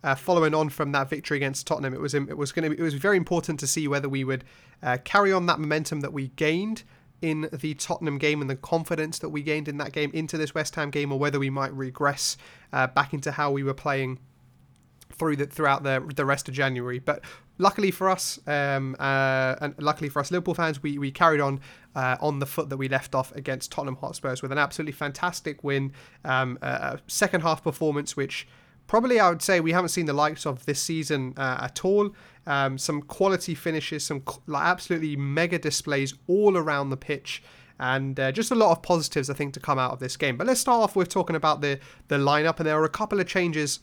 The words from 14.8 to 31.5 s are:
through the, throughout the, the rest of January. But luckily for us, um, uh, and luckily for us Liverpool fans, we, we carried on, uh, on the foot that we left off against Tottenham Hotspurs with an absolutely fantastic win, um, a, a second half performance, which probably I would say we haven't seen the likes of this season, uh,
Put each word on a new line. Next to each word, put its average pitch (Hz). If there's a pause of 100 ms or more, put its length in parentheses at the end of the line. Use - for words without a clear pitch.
through 156
the, 143
throughout 139
the, 135 (100)
the 143
rest 135
of 131
January. 127
But 190 (320)
luckily 196
for 190
us, -
um, 139
uh, 135
and 156
luckily 151
for 147
us 139
Liverpool 175
fans, 160
we, 143
we 139
carried 156
on, 139 (360)
uh, 127
on 147
the 139
foot 143
that 135
we 135
left 131
off -
against 135
Tottenham 135
Hotspurs 131
with 135
an 143
absolutely 147
fantastic 151
win, 139 (320)
um, 131
a, 135
a 131
second 185
half 160
performance, 147
which 135 (400)
probably 233
I 190
would 170
say 185
we 165
haven't 180
seen 170
the 151
likes 147
of 135
this 143
season, 143
uh, 131